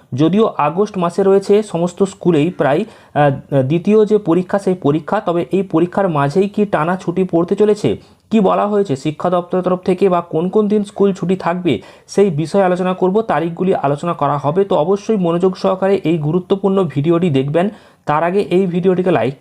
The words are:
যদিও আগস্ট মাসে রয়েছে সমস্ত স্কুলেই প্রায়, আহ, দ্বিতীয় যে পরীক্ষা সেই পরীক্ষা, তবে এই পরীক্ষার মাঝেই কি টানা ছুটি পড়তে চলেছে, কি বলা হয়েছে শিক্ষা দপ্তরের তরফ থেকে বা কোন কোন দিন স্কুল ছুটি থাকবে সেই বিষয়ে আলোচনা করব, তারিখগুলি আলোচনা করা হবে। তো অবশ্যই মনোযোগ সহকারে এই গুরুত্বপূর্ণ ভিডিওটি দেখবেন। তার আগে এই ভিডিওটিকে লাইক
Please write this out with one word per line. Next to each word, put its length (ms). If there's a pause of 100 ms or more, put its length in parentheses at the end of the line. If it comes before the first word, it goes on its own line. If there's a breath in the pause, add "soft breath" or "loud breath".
(140 loud breath)
যদিও 320
আগস্ট 520
মাসে 260
রয়েছে 400
সমস্ত 400
স্কুলেই 460
প্রায়, 340
আহ, 760
দ্বিতীয় 440
যে 120
পরীক্ষা 420
সেই 140
পরীক্ষা, 460
তবে 320
এই 120
পরীক্ষার 460
মাঝেই 400
কি 160
টানা 300
ছুটি 280
পড়তে 320
চলেছে, 420 (340 soft breath)
কি 80
বলা 280
হয়েছে 280
শিক্ষা 340
দপ্তরের 340
তরফ 160
থেকে 300
বা 120
কোন 280
কোন 180
দিন 160
স্কুল 300
ছুটি 220
থাকবে 460 (260 loud breath)
সেই 220
বিষয়ে 340
আলোচনা 300
করব, 280
তারিখগুলি 540
আলোচনা 380
করা 240
হবে। 280
তো 100
অবশ্যই 420
মনোযোগ 400
সহকারে 460
এই 140
গুরুত্বপূর্ণ 680
ভিডিওটি 460
দেখবেন। 400 (360 loud breath)
তার 180
আগে 160
এই 260
ভিডিওটিকে 460
লাইক 300